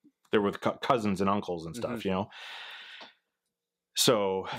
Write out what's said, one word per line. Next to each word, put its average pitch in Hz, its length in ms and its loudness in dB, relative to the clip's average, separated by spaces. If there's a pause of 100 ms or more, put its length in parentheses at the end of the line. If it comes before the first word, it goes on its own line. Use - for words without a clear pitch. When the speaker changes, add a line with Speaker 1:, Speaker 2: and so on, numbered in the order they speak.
(320)
Speaker 1:
they 110 80 6
were 101 60 4
with 95 160 -2
cou-, - 220 0
cousins 107 380 2
and 98 80 2
uncles 92 360 -2
and 80 100 -10
stuff, 85 240 -6
Speaker 2:
Mm-hmm. 101 60 -6
Speaker 1:
you 95 60 0
know? 95 180 0 (1700)
So 98 520 4 (120)